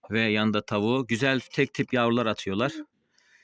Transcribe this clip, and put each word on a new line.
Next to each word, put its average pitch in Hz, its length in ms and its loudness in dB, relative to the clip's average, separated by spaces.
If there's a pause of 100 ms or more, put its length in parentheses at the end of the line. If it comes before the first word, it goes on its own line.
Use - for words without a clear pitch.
(120)
ve 110 100 2
yanında 107 440 2
tavuğu. 113 420 0
Güzel 127 320 2
tek - 340 -2
tip - 200 -2
yavrular 120 320 2
atıyorlar. 107 480 -2 (720)